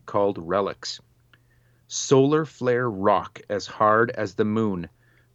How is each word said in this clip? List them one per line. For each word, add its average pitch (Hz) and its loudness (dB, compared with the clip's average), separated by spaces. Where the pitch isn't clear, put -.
called 101 -2
Relics. 90 -4
"Solar 143 2
flare 123 -2
rock 98 -2
as 101 -6
hard 113 4
as 107 -6
the 110 0
moon. 107 -2